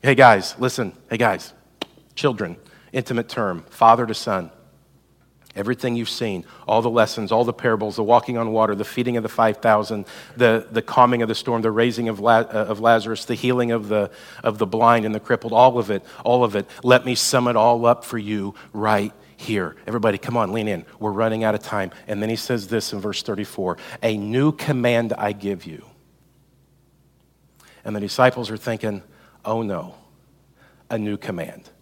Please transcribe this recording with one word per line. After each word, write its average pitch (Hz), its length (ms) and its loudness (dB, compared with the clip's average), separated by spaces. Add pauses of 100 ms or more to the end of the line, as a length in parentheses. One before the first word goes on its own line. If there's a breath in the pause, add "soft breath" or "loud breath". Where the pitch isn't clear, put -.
Hey 135 140 4
guys, 117 420 8
listen. 123 360 -2 (160)
Hey 113 80 -4
guys, 107 360 0 (600)
children, 104 420 -2 (360 soft breath)
intimate 117 360 -4
term, 92 400 -4
father 117 380 6
to 110 60 -4
son. 92 360 -4 (1040)
Everything 120 400 -4
you've 117 140 -4
seen, 98 360 -6 (220 loud breath)
all 113 160 2
the 120 80 0
lessons, 110 400 0
all 113 120 2
the 120 80 -2
parables, 107 440 -2
the 113 80 -2
walking 120 340 2
on 113 140 -2
water, 110 240 2
the 101 100 -4
feeding 120 320 -2
of 110 60 -4
the 110 60 -6
five 113 280 2
thousand, 107 480 0 (320 loud breath)
the, 113 340 4
the 113 100 -2
calming 123 420 4
of 113 40 -2
the 113 60 -2
storm, 117 300 -4
the 113 80 0
raising 117 360 0
of 107 120 -6
La-, 113 220 4
uh, 110 280 -2
of 104 100 -4
Lazarus, 113 460 2
the 123 80 -4
healing 123 380 0
of 110 160 -2
the, 104 240 0 (320 loud breath)
of 107 160 -2
the 110 80 0
blind 113 380 4
and 110 80 -4
the 107 60 -4
crippled, 117 320 -4
all 123 280 6
of 104 100 -4
it, 98 140 -4 (200 loud breath)
all 123 200 2
of 104 120 0
it. 98 120 -2 (160 loud breath)
Let 123 200 6
me 127 120 -2
sum 123 320 0
it 120 80 0
all 117 320 4
up 120 180 2
for 117 140 -6
you 101 340 -4 (200 loud breath)
right 104 380 0 (260 soft breath)
here. 95 380 -4 (120)
Everybody, 107 320 -2
come 120 180 -6
on, 104 160 -2
lean 107 140 -4
in. 90 180 -6 (140 loud breath)
We're 107 120 -4
running 110 320 -2
out 110 120 0
of 107 80 -6
time. 95 280 -6 (160 loud breath)
And 104 140 -6
then 107 80 -4
he 113 60 -2
says 110 320 -6
this 110 260 -4
in 104 60 -8
verse 98 240 -8
thirty-four, 95 540 -6 (260 loud breath)
"A 110 140 0
new 123 340 0
command 120 680 0
I 104 140 -4
give 101 340 -8
you." 78 180 -16 (2000 soft breath)
And 107 120 -8
the 104 40 -4
disciples 120 520 0
are 110 60 -8
thinking, 107 440 -6 (420 soft breath)
"Oh 113 200 -4
no, 90 320 -8 (960 soft breath)
a 113 80 -4
new 104 180 -4
command. - 540 -10 (100)